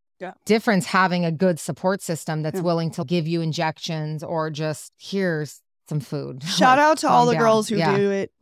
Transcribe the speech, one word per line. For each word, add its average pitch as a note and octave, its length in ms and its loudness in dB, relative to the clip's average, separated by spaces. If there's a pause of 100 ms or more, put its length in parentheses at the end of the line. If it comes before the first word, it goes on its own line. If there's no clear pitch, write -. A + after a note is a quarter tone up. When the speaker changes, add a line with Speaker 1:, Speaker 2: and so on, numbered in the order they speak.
(200)
Speaker 1:
Yeah. F3+ 140 -12 (120)
Speaker 2:
difference G#3 420 2
having F3+ 380 2
a E3 60 0
good F3 280 2
support F#3 420 -2
system D#3 400 -6
that's D3+ 160 -4
Speaker 1:
Yeah. F3 60 -2
Speaker 2:
willing E3 280 0
to E3 140 -6
give E3 220 0
you E3 140 0
injections D#3 840 -4
or D#3 260 -4
just, D#3 480 -6
"Here's E3+ 640 -4 (260)
some D3+ 120 -2
food." C#3 440 -8
<laughs> - 0 -
Speaker 1:
Shout B3+ 360 4
Speaker 2:
Like, D4 60 4
Speaker 1:
out D#4 140 4
to D#4 100 -2
all B3 100 6
Speaker 2:
calm A#3+ 80 4
Speaker 1:
the A#3+ 60 2
Speaker 2:
down. - 80 0
Speaker 1:
girls A3 280 4
who A3 80 -2
Speaker 2:
Yeah. G3 180 2
Speaker 1:
do G3+ 140 2
it, G3 220 -2 (100)